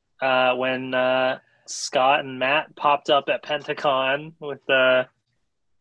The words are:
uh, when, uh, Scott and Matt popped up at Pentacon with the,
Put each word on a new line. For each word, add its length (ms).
uh, 340
when, 380
uh, 460
Scott 540
and 180
Matt 360
popped 340
up 200
at 140
Pentacon 960
with 280
the, 400